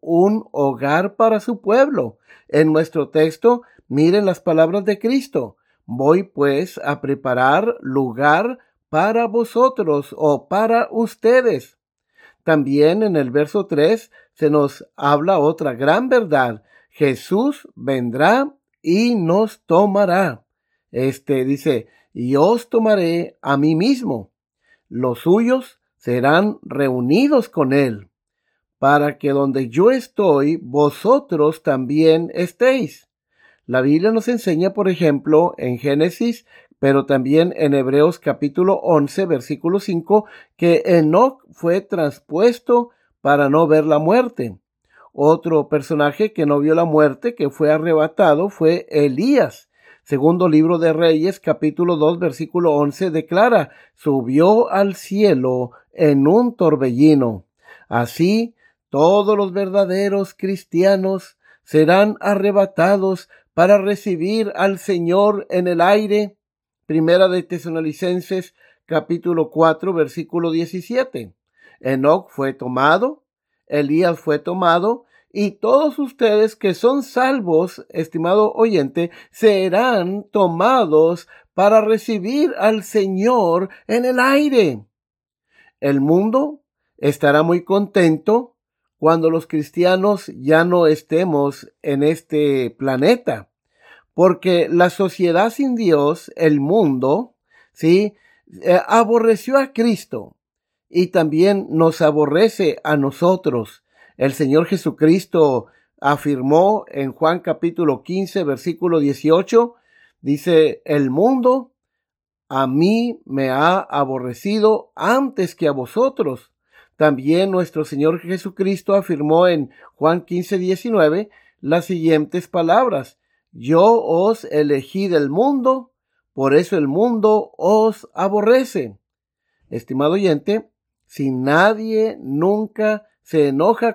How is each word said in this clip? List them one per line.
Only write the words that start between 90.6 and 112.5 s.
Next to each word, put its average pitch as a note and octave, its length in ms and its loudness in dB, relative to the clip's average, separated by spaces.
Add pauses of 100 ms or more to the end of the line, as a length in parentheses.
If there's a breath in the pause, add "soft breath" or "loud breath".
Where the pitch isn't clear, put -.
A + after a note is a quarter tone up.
no F3 220 2
estemos D3+ 840 -2 (120)
en C#3 200 -4
este D3 680 -2
planeta, C3+ 800 -2 (640 soft breath)
porque F3 560 2
la F3 180 4
sociedad F#3 640 0
sin B3+ 240 -4
Dios, E3 640 0
el D3+ 220 2
mundo, D3 760 0 (400 soft breath)
¿sí? G3 400 0 (480 soft breath)
Eh, F3+ 260 2
aborreció A3+ 720 2
a C4+ 160 -2
Cristo G#3+ 640 -4 (520)
y F3 200 0
también F3+ 600 0
nos D#3+ 300 0
aborrece D3+ 800 0
a D3+ 140 -2
nosotros. C#3 880 -2 (320 soft breath)
El C#3 160 -2
Señor D3+ 340 0
Jesucristo D#3+ 1000 0 (340 soft breath)
afirmó D3 880 0
en C#3 240 -8
Juan E3 260 -2
capítulo D#3+ 640 -4
quince, F#3 400 -6
versículo E3 560 -4
dieciocho, E3+ 760 0 (460 soft breath)
dice: D3+ 640 0
"El C#3+ 260 -2
mundo B3 600 0 (800)
a C3+ 180 -2